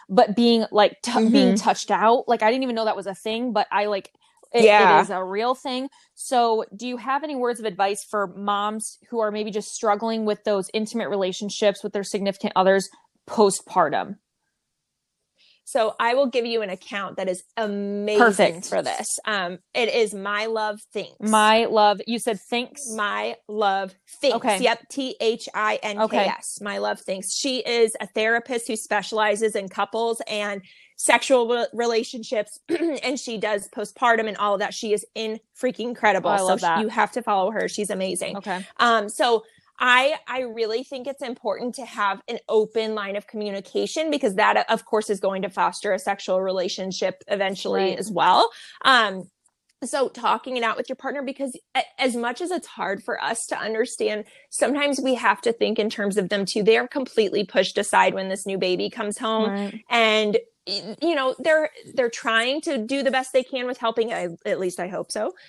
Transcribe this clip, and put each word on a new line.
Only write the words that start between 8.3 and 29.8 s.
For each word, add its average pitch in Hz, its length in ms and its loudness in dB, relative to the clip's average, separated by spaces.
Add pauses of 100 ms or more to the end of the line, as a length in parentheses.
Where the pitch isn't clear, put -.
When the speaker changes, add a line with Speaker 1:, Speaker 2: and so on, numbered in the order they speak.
Speaker 1:
moms 202 600 -4 (120)
who 240 100 -4
are 214 120 0
maybe 214 200 -6
just 208 220 -6
struggling 220 520 0
with 208 200 -2
those 202 280 0
intimate 220 360 -2
relationships 202 720 0
with 208 100 -8
their 202 100 -2
significant 196 520 -4
others 190 340 4 (400)
postpartum? 180 840 2 (1500)
Speaker 2:
So 220 380 0
I 233 140 2
will 277 120 4
give 233 180 0
you 233 180 -2
an 196 60 -4
account 185 460 -8
that 190 140 -2
is 185 140 -6 (120)
amazing 202 640 -2
Speaker 1:
Perfect. 196 460 4
Speaker 2:
for 190 160 -2
this. - 440 -6
Um, 185 340 -4 (140)
it 233 200 0
is 214 200 2
My 208 340 -4
Love 214 340 -4 (100)
Thinks. 196 300 -8
Speaker 1:
My 214 440 6
Love, 208 420 4
you 233 120 -4
said 220 220 -4
Thinks? - 480 -8
Speaker 2:
My 208 480 -4 (100)
Love 196 460 -2 (260)
Thinks. 269 180 2
Speaker 1:
Okay. 233 220 0
Speaker 2:
Yep. 233 200 2 (100)
T 262 320 -6
H 226 320 0
I 214 280 0
N 208 140 -6 (140)
K 226 80 0
S. - 420 -2
Speaker 1:
Okay. 208 60 -14
Speaker 2:
My 202 140 -6
Love 208 200 -4
Thinks. 190 360 -8
She 262 240 -2
is 233 420 2
a 208 60 -8
therapist 233 600 -2
who 220 80 -4
specializes 214 800 0
in 196 140 -4
couples 226 580 -4